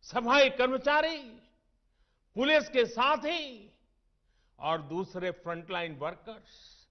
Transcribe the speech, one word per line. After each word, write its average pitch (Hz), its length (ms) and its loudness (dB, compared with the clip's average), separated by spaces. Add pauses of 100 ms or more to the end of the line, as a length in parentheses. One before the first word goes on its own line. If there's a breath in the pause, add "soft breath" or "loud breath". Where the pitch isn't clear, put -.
सफाई 254 480 4
कर्मचारी, 277 720 0 (1120)
पुलिस 294 340 4
के 247 160 4
साथी 269 880 -2 (840)
और 156 220 -2
दूसरे 180 500 -6
फ्रंटलाइन 170 640 -8
वर्कर्स - 960 -14